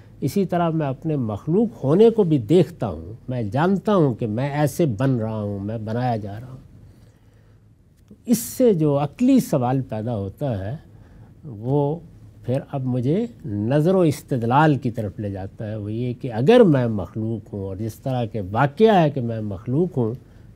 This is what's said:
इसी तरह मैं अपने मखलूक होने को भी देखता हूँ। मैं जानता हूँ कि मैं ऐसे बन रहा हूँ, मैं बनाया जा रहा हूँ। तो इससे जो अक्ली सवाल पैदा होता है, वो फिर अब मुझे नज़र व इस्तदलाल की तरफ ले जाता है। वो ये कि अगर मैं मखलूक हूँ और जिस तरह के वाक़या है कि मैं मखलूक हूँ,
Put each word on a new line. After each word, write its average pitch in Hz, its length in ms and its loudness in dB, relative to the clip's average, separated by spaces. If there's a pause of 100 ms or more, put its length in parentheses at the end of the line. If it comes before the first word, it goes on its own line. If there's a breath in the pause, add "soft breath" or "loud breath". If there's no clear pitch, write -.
(220 loud breath)
इसी 196 240 0
तरह 170 240 0
मैं 156 160 0
अपने 147 320 -4
मखलूक 151 560 0
होने 185 360 6
को 220 140 4
भी 156 160 2
देखता 135 460 2
हूँ। 85 320 -10 (120)
मैं 123 200 -4
जानता 175 420 0
हूँ 147 240 4
कि 123 120 -4
मैं 123 240 -4
ऐसे 147 340 0
बन 131 260 0
रहा 110 240 -2
हूँ, 101 240 -6
मैं 107 240 -6
बनाया 117 320 -2
जा 104 220 -10
रहा 127 120 -16
हूँ। 131 100 -18 (1500 soft breath)
तो 208 60 -20 (120)
इससे 240 460 2
जो 156 220 2
अक्ली 240 460 2
सवाल 131 400 0
पैदा 113 300 -6
होता 107 460 -4
है, 107 240 -8 (640 soft breath)
वो 143 580 -4 (440)
फिर 131 240 -2
अब 135 160 -6
मुझे 135 420 -2 (180)
नज़र 139 500 0
व 185 80 4
इस्तदलाल 139 720 2
की 120 140 -4
तरफ 107 300 -6
ले 104 100 -4
जाता 98 340 -10
है। 107 140 -8
वो 104 100 -10
ये 120 260 -6
कि 135 160 -10
अगर 156 340 6
मैं 135 240 4
मखलूक 107 600 -4
हूँ 98 180 -8
और 95 120 -8
जिस 110 240 -8
तरह 127 240 -2
के 110 160 -6
वाक़या 139 520 2
है 165 160 4
कि 135 120 -4
मैं 117 200 -6
मखलूक 123 520 -2
हूँ, 120 220 -2 (400 soft breath)